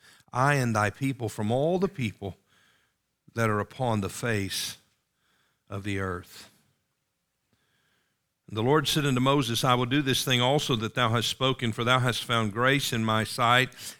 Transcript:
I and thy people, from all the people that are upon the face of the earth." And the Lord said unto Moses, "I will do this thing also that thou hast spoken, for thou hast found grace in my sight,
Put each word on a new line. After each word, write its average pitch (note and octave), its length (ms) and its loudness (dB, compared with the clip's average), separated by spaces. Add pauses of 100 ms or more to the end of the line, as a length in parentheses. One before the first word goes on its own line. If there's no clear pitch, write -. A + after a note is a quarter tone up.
(320)
I C3+ 240 2
and A#2+ 200 0
thy G#2 140 2
people, B2 400 -6
from A2 220 -4
all D3+ 260 0
the F#3 100 -2
people G2+ 520 -8 (960)
that A#2 120 0
are G#2+ 120 0
upon A2 420 -2
the F#2+ 80 -4
face - 680 -4 (920)
of G2+ 140 -10
the G2 160 -4
earth." F2+ 500 -8 (2000)
And G2+ 100 -10
the A2 60 0
Lord C#3+ 240 2
said D3+ 180 0
unto B2+ 160 2
Moses, C3+ 420 2
"I B2 120 4
will B2 100 0
do C3+ 160 0
this C3 220 0
thing B2 180 2
also C3+ 360 2
that G#2+ 180 -4
thou B2 140 2
hast A#2 200 0
spoken, C3 420 -2
for A#2+ 120 -4
thou B2+ 160 4
hast B2 240 0
found A2 300 0
grace C3 380 2
in A2+ 140 -2
my A2 180 2
sight, B2 480 2 (280)